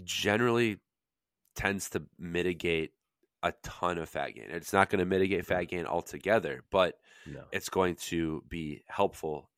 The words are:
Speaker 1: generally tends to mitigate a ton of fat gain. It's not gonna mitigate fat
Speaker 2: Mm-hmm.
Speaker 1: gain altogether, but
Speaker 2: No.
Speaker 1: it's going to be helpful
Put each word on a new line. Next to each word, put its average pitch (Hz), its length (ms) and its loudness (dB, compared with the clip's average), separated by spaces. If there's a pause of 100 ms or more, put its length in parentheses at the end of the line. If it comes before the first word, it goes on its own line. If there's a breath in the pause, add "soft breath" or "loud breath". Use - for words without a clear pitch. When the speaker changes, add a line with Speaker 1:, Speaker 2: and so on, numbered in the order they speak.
Speaker 1:
generally 113 720 2 (760)
tends 98 360 -2
to 87 140 -2 (140)
mitigate 85 760 0 (500)
a 87 100 2 (100)
ton 87 360 -2
of 80 100 -6
fat 69 220 -4
gain. 57 200 -14
It's 82 220 -8
not 95 160 6
gonna 92 160 4
mitigate 95 420 2
fat 90 160 0
Speaker 2:
Mm-hmm. 87 140 -6
Speaker 1:
gain 85 100 -4
altogether, 82 840 -2
but 92 300 4 (260 loud breath)
Speaker 2:
No. 69 260 -14
Speaker 1:
it's 95 160 -4
going 90 280 2
to 80 520 -2
be 78 400 -8
helpful 80 680 -2